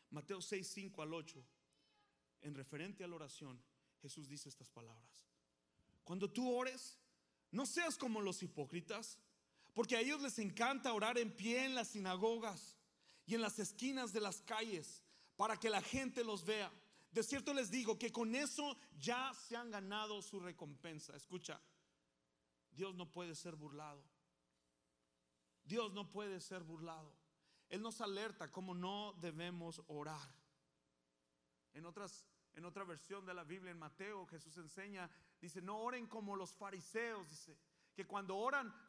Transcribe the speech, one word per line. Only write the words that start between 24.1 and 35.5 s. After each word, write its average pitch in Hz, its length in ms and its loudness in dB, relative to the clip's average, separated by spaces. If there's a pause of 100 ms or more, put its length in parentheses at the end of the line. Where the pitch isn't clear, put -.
Dios 208 300 2
no 202 180 -4
puede 196 280 -2
ser 185 240 -6
burlado. 160 540 -10 (520)
Él 190 120 0
nos 226 200 -4
alerta 202 500 -2
cómo 185 240 -4
no 196 380 0
debemos 170 760 -4
orar. 147 420 -4 (1400)
En 156 120 -10
otras, 175 400 -10 (280)
en 170 120 -12
otra 180 180 -6
versión 185 420 -8
de 185 80 -6
la 175 120 -6
Biblia, 180 260 -8
en 170 80 -10
Mateo, 190 480 -8
Jesús 156 300 -12
enseña, 185 520 -8 (300)
dice, 175 220 -8